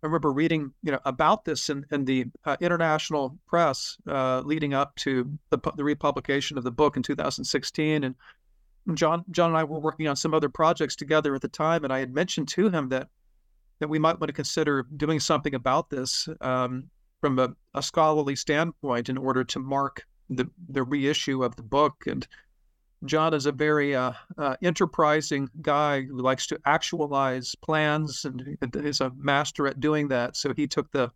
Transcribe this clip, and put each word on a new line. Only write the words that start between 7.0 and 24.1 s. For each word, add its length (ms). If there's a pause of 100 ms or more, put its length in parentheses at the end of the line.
two 120
thousand 300
sixteen. 600
And 100 (800)
John, 360
John 200
and 80
I 60
were 160
working 260
on 100
some 180
other 140
projects 480
together 380
at 80
the 60
time, 340
and 100
I 60
had 160
mentioned 360
to 180
him 220
that, 180 (720)
that 80
we 100
might 220
want 80
to 60
consider 520 (100)
doing 220
something 360
about 360
this, 380 (120)
um, 440 (360)
from 200
a, 120 (220)
a 80
scholarly 540
standpoint 720
in 100
order 240
to 160
mark 460 (260)
the, 180 (200)
the 160
reissue 580
of 140
the 80
book. 420
And 200 (800)
John 300
is 100
a 80
very, 420
uh, 180 (260)